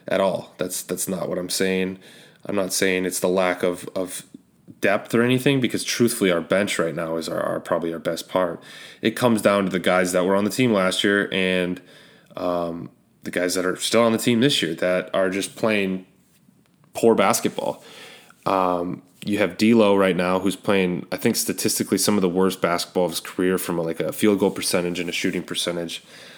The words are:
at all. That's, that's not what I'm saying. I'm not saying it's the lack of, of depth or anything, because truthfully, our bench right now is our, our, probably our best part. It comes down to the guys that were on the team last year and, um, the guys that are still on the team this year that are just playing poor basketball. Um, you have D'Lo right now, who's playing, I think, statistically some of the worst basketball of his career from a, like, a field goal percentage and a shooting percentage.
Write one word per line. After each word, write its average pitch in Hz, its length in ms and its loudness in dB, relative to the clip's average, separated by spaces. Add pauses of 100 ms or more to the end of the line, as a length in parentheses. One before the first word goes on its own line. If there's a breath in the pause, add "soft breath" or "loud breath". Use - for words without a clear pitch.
at 95 140 0
all. - 360 -2
That's, - 260 -6
that's - 260 -6
not 82 200 -4
what 87 80 -6
I'm 90 140 -6
saying. 95 480 0 (480 loud breath)
I'm 101 100 -6
not 95 160 -2
saying 92 320 0
it's 90 160 -4
the 92 80 2
lack 90 340 2
of, 87 320 -2
of 92 280 -6 (580)
depth 104 340 0
or 117 80 4
anything, 127 380 2
because 110 240 -2
truthfully, 113 460 2
our 85 100 2
bench 95 380 0
right 82 160 -2
now 82 220 -4
is 80 120 -6
our, 85 120 -4
our, 85 200 -2
probably 82 320 -2
our 82 60 -8
best 82 300 -4
part. 87 340 -2 (400 loud breath)
It 113 140 0
comes 117 260 2
down 101 220 4
to 92 60 -2
the 90 80 -2
guys 90 340 2
that 90 120 2
were 95 100 2
on 101 100 2
the 104 60 -2
team 123 220 2
last 92 320 2
year 101 280 2
and, 92 480 0 (560 loud breath)
um, 87 540 -4 (340)
the - 60 -10
guys 87 240 -2
that 92 120 -2
are 90 100 0
still - 260 2
on 113 100 4
the 113 60 2
team 117 220 2
this 143 220 2
year 82 140 -2
that 90 360 0
are 95 160 2
just 92 280 -4
playing 98 500 -2 (880)
poor 113 200 6
basketball. - 680 0 (640 loud breath)
Um, 90 560 0 (240)
you 101 120 0
have 90 200 -2
D'Lo 110 360 6
right 95 220 4
now, 90 220 0
who's 92 180 0
playing, 92 560 0
I 92 60 -4
think, 113 180 2
statistically - 640 -2
some 104 180 2
of 98 60 2
the 92 80 2
worst 92 320 0
basketball 87 420 0
of 85 60 0
his 82 100 -6
career 92 380 0
from 90 200 -4
a, 85 40 -2
like, 82 180 -4
a 80 120 -4
field 104 260 2
goal 95 140 2
percentage 90 480 -2
and 85 100 -6
a - 20 -6
shooting 90 300 -4
percentage. 85 600 -6 (360 loud breath)